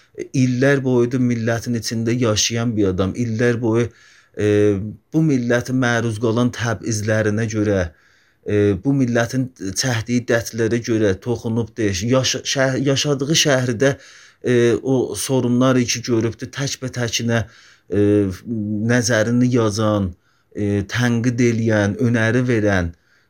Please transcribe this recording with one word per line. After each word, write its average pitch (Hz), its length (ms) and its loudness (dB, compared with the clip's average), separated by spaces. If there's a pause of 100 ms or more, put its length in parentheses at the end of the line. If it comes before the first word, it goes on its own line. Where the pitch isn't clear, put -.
(160)
E, - 160 -14
illər 127 520 2
boyudur 123 360 2
millətin 120 560 -2
içində 113 400 -2
yaşayan 117 600 0
bir 98 160 2
adam, 92 260 0
illər 120 400 0
boyu, 117 320 0 (480)
e, 104 400 2 (320)
bu 160 160 2
millətin 123 480 0
məruz 117 480 0
qalan 117 320 0
təbizlərinə 107 960 -2
görə, 101 380 0 (560)
e, 104 320 2
bu 139 160 -2
millətin 120 540 0 (100)
çəkdiyi 117 720 -4
dərdlərə 117 560 0
görə 110 360 2
toxunub 113 560 -4
deyir. 98 340 -2
Yaşa-, 131 340 0
şəh-, 131 400 -2
yaşadığı 139 560 0
şəhərdə, 131 540 2 (480)
e, 120 320 4
o 123 400 0
sorunlar 127 640 2
iki 120 240 -4
görübdür. 117 480 -2
Təkbətəkinə, 120 880 -4 (480)
e, 101 140 0 (880)
nəzərini 120 580 2
yazan, 107 600 0 (440)
e, 101 300 -2
tənqid 120 560 0
eləyən, 110 560 2
önəri 117 480 0
verən, 101 460 0 (380)